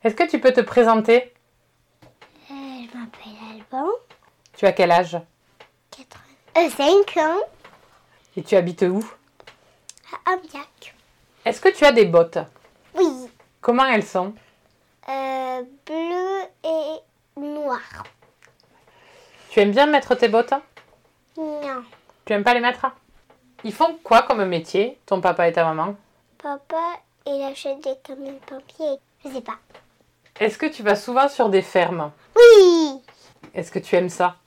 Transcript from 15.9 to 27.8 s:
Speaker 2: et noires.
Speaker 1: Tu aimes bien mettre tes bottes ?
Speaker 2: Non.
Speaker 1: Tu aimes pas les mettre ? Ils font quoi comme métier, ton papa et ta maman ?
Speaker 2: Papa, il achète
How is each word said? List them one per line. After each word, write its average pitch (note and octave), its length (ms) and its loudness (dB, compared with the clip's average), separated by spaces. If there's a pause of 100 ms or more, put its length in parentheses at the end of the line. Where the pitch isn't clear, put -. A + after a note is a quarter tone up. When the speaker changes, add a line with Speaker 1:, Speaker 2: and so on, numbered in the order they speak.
Speaker 2:
et D#4 760 -10
noires. D4 640 -10 (1500)
Speaker 1:
Tu - 80 2
aimes G3+ 120 4
bien C4+ 140 4
mettre C4+ 300 0
tes A#3+ 120 0
bottes ? A#3 280 0 (840)
Speaker 2:
Non. D4 460 -10 (420)
Speaker 1:
Tu A3 80 -6
aimes G3+ 100 -4
pas A#3+ 120 2
les A#3+ 60 -2
mettre ? B3 260 -4 (760)
Ils G#3+ 100 -10
font E4 300 -2
quoi A#3+ 200 4
comme A3 220 -2
métier, F#3 600 -4
ton F#3 160 -4
papa F3 260 0
et E3 60 0
ta E3+ 100 0
maman ? E3 320 -4 (440)
Speaker 2:
Papa, D#4+ 600 -8 (260)
il C#4 180 -6
achète C#4 400 -10